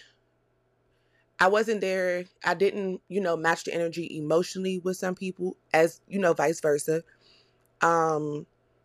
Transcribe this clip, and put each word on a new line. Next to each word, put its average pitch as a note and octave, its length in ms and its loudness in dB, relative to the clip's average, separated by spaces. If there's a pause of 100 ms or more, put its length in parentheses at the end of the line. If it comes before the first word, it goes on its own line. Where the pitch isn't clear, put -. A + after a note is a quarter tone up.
(1400)
I F3+ 100 4
wasn't G#3+ 320 2
there. F#3 440 -2 (200)
I F3 100 2
didn't, F#3+ 540 0
you F#3 120 -2
know, E3+ 160 0
match E3 280 0
the - 100 -6
energy E3 420 -4
emotionally F3+ 600 0
with F#3 180 -4
some F#3 180 -4
people, F#3 420 -6 (160)
as, E3 360 4
you G3 100 -6
know, F3+ 140 4
vice D#3 280 0
versa. D#3 420 0 (800)
Um, D#3+ 640 2 (380)